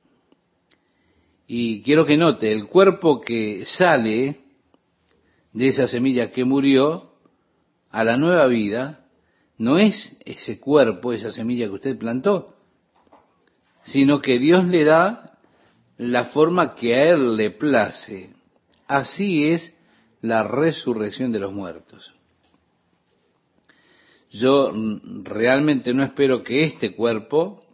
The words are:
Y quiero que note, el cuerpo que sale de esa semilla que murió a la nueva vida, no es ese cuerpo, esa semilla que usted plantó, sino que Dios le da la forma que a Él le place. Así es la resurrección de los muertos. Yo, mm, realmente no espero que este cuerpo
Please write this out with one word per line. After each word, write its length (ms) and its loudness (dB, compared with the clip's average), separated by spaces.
Y 380 -6
quiero 240 4
que 100 4
note, 340 2
el 140 -4
cuerpo 560 2
que 460 -6
sale 720 0
de 140 0
esa 200 2
semilla 440 -2
que 140 -4
murió 680 2
a 120 -2
la 140 2
nueva 300 4
vida, 580 -4
no 180 2
es 480 0
ese 340 -12
cuerpo, 540 2
esa 160 -8
semilla 380 -4
que 60 -10
usted 240 -6
plantó, 580 -4
sino 360 2
que 200 0
Dios 260 4
le 180 2
da 540 2
la 280 -2
forma 480 0
que 220 -2
a 160 4
Él 260 2
le 140 -2
place. 800 -4
Así 600 -2
es 280 -6
la 220 -2
resurrección 880 -4
de 80 -4
los 140 -8
muertos. 600 -16
Yo, 420 2
mm, 500 -8
realmente 720 0
no 100 0
espero 400 0
que 200 0
este 320 -4
cuerpo 800 -2